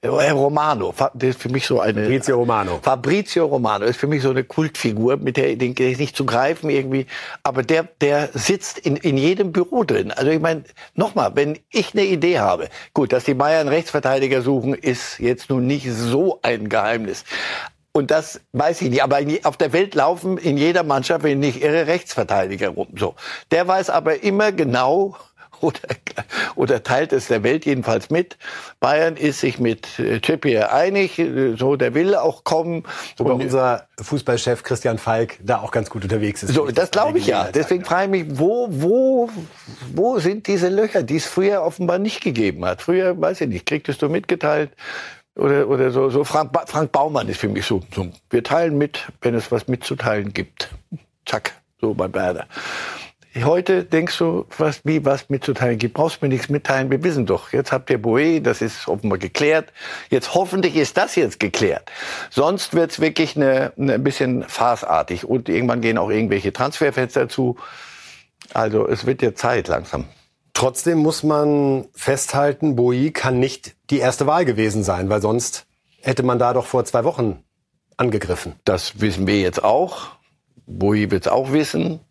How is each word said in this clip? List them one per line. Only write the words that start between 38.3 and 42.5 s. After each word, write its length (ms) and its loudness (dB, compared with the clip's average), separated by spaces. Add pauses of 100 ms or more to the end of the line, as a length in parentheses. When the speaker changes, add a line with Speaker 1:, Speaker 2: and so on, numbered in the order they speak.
Speaker 1:
wo, 320 2
wo, 580 2 (640)
wo 260 2
sind 280 -2
diese 220 2
Löcher, 340 2
die 140 -2
es 80 -2
früher 360 2
offenbar 380 0
nicht 220 -4
gegeben 420 0